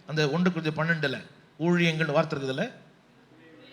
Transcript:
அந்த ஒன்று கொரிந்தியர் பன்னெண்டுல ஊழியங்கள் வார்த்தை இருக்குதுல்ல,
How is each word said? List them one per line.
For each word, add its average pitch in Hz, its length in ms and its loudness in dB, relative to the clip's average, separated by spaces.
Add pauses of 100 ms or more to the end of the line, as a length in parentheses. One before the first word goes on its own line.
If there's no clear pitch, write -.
அந்த 151 220 0
ஒன்று 175 220 2
கொரிந்தியர் 156 260 -4
பன்னெண்டுல 151 460 -2 (340)
ஊழியங்கள் 165 480 2
வார்த்தை 156 340 0
இருக்குதுல்ல, 135 320 -4 (1000)